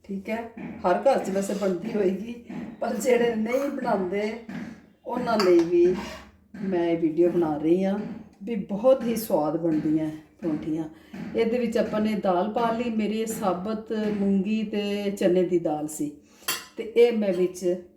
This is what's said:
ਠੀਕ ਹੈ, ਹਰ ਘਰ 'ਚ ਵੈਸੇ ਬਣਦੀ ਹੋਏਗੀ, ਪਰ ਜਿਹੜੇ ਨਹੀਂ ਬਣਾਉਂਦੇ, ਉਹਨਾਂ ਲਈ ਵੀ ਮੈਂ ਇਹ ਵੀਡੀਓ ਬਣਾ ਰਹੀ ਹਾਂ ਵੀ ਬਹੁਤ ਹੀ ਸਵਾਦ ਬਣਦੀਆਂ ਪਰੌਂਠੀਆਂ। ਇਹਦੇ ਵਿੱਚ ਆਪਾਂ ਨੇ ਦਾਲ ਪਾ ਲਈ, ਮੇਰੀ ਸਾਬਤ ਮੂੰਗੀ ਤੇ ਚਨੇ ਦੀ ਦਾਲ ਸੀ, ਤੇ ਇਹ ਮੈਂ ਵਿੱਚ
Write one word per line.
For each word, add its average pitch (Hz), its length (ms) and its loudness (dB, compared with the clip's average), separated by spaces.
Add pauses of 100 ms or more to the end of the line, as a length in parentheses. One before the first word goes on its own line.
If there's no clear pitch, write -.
ਠੀਕ 196 260 -10
ਹੈ, 226 220 -6 (360)
ਹਰ 180 140 2
ਘਰ 254 240 4
'ਚ - 40 -6
ਵੈਸੇ 196 240 -2
ਬਣਦੀ 190 400 -2
ਹੋਏਗੀ, 208 520 -2 (360)
ਪਰ 220 140 -4
ਜਿਹੜੇ 233 400 2
ਨਹੀਂ 254 340 0
ਬਣਾਉਂਦੇ, 214 680 -2 (680)
ਉਹਨਾਂ 240 320 -2
ਲਈ 180 220 6
ਵੀ 175 360 4 (680)
ਮੈਂ 175 280 0
ਇਹ 165 80 2
ਵੀਡੀਓ 170 320 2
ਬਣਾ 165 280 0
ਰਹੀ 165 260 2
ਹਾਂ 196 160 0 (440)
ਵੀ 233 120 -4
ਬਹੁਤ 214 480 2
ਹੀ 226 120 0
ਸਵਾਦ 156 420 0
ਬਣਦੀਆਂ 156 520 0 (320)
ਪਰੌਂਠੀਆਂ। 156 420 -4 (520)
ਇਹਦੇ 226 220 0
ਵਿੱਚ 233 200 0
ਆਪਾਂ 214 220 0
ਨੇ 214 140 0
ਦਾਲ 190 400 0
ਪਾ 233 180 0
ਲਈ, 240 180 -2
ਮੇਰੀ 220 360 -2
ਸਾਬਤ 214 640 -4
ਮੂੰਗੀ 208 720 0
ਤੇ 202 480 -2
ਚਨੇ 185 320 2
ਦੀ 170 160 2
ਦਾਲ 151 280 -2
ਸੀ, 147 240 -6 (680)
ਤੇ 160 60 -8
ਇਹ 233 340 4
ਮੈਂ 202 160 2
ਵਿੱਚ 180 500 0 (140)